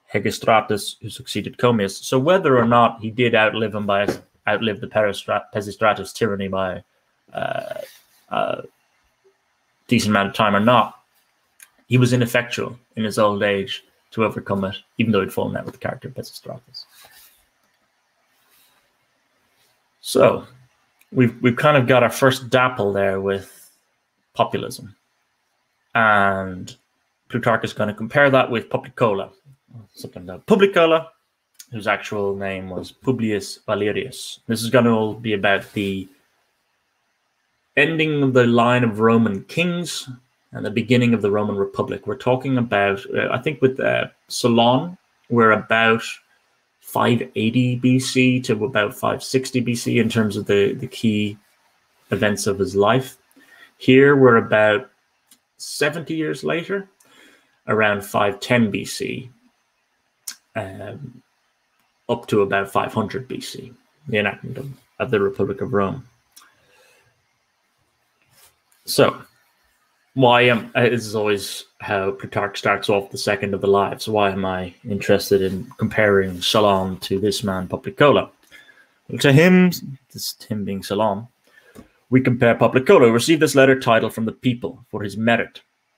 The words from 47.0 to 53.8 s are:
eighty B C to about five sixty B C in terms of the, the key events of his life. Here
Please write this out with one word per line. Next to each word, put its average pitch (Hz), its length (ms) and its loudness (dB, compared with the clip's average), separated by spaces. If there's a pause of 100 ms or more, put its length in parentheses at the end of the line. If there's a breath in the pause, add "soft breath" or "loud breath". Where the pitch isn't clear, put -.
eighty 123 400 0
B 127 220 2
C 127 420 2
to 110 240 -2
about 101 300 -2
five 107 280 -4
sixty 131 380 -2
B 117 140 -2
C 120 240 -2
in 110 100 2
terms 107 300 -2
of 98 80 -8
the, 101 260 2
the 131 140 -8
key 104 500 -2 (760)
events 104 360 -2
of 98 120 -2
his 95 160 -2
life. 110 440 0 (580 soft breath)
Here 139 400 6